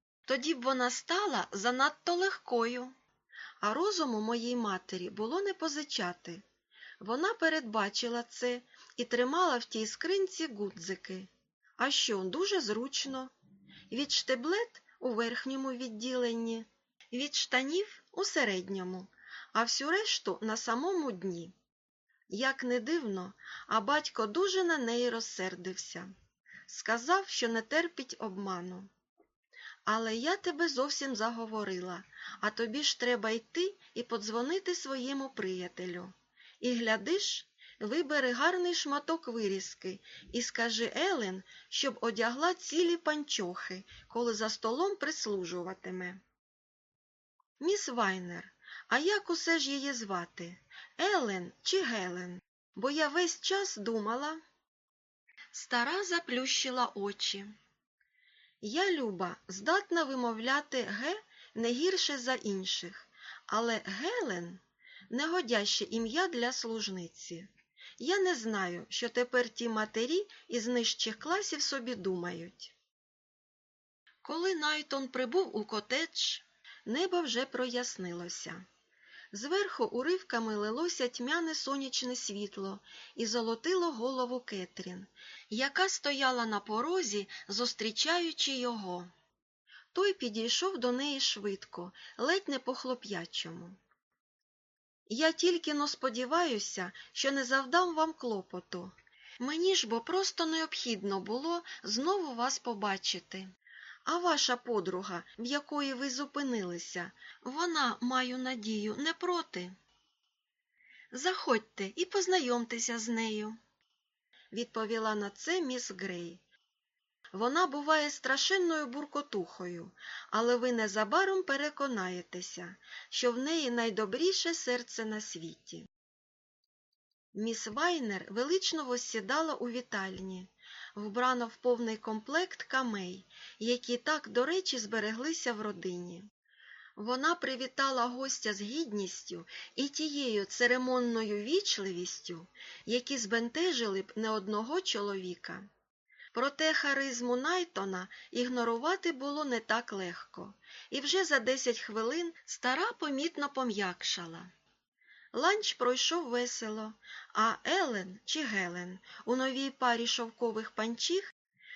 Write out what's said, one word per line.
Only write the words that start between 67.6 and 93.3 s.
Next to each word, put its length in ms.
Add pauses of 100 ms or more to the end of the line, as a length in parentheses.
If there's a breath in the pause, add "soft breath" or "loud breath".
Я 220
не 160
знаю, 540
що 200
тепер 400
ті 200
матері 580 (200 loud breath)
із 200
нижчих 520
класів 420
собі 340
думають". 800 (1500)
Коли 340
Найтон 520
прибув 500
у 80
котедж, 760 (460 loud breath)
небо 360
вже 240
прояснилося. 1200 (720 loud breath)
Зверху 480
уривками 720
лилося 520
тьмяне 480
сонячне 600
світло 640 (360 loud breath)
і 100
золотило 640
голову 480
Кетрін, 680 (420 loud breath)
яка 400
стояла 560
на 140
порозі, 680 (180 loud breath)
зустрічаючи 1040
його. 560 (880 loud breath)
Той 200
підійшов 640
до 140
неї 280
швидко, 720 (260 loud breath)
ледь 320
не 100
по-хлоп'ячому. 1080 (1400)